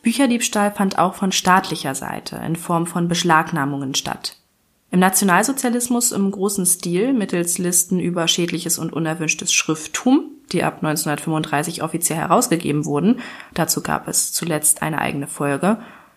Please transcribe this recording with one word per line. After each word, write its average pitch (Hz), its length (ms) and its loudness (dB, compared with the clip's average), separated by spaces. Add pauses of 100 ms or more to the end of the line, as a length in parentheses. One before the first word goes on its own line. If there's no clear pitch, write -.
Bücherdiebstahl 233 720 2
fand 196 240 0
auch 185 180 2
von 190 160 0
staatlicher 180 640 0
Seite - 400 -8 (100)
in 160 120 -2
Form 170 300 -2
von 175 200 -2
Beschlagnahmungen 156 880 2
statt. - 400 -6 (560)
Im 180 80 4
Nationalsozialismus 233 1120 2
im 196 180 0
großen 196 360 -2
Stil 180 480 0
mittels 185 440 0
Listen 175 440 0
über 175 260 0
schädliches 170 500 -2
und 160 140 -6
unerwünschtes 160 600 -2
Schrifttum, - 800 2 (200)
die 180 100 0
ab - 220 -2
neunzehnhundertfünfunddreißig 156 1000 -2
offiziell 160 360 -2
herausgegeben 170 640 2
wurden. 151 380 2 (320)
Dazu - 280 -2
gab - 280 -4
es - 240 -2
zuletzt 160 480 0
eine 156 180 -2
eigene - 280 -2
Folge. 151 500 0 (400)